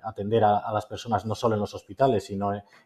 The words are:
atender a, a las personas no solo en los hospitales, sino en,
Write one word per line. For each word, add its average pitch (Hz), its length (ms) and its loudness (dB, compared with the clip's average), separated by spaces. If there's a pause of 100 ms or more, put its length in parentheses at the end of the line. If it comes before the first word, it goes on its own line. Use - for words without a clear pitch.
atender 107 400 0
a, 104 160 6
a 113 120 -4
las 107 140 0
personas 107 400 -4
no 107 100 -4
solo 113 200 0
en 104 60 0
los 101 120 -4
hospitales, 104 520 0
sino 101 280 -2
en, 101 100 -6 (220)